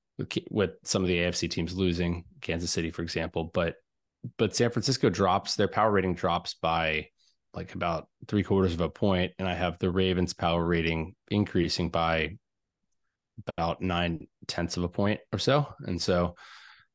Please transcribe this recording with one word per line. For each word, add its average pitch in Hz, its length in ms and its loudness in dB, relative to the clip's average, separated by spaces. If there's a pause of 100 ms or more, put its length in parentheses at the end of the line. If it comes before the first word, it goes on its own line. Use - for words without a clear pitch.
(180)
with - 120 -8
K-, - 200 -6
with 98 220 0 (120)
some 95 200 0
of 92 40 0
the 87 120 2
A 87 80 2
F 87 80 -2
C 87 120 -2
teams 85 280 -4
losing, 87 500 0 (160)
Kansas 85 300 -4
City, 82 180 -2
for 85 140 -8
example. 82 500 -4
But, 85 220 0 (640)
but 110 180 2
San 120 160 2
Francisco 123 380 2
drops, 92 460 2
their 101 120 4
power 110 240 2
rating 92 240 2
drops 87 400 -2
by, 80 540 0 (440)
like, 90 220 -12
about 85 320 -4 (200)
three 104 140 2
quarters 95 320 2
of 82 80 -2
a 80 80 0
point. 92 480 2
And 92 100 -4
I 90 60 -2
have 87 240 -2
the 92 140 0
Ravens 92 420 2
power 85 320 0
rating 82 500 0 (140)
increasing 90 600 0
by 82 480 0 (1200)
about 85 240 -2
nine 87 460 -2 (200)
tenths 85 300 -4
of 90 60 0
a 85 60 -2
point 104 300 0 (120)
or 107 60 0
so. 143 300 2 (140)
And 90 200 -4
so 90 340 2 (600)